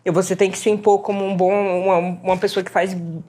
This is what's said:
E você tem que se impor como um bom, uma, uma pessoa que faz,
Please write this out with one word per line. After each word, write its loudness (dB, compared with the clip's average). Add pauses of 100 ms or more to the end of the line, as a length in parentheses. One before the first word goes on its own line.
E -2
você 0
tem 2
que -8
se 0
impor 4
como -4
um -2
bom, 2
uma, 2
uma -2
pessoa -2
que -12
faz, 0 (320)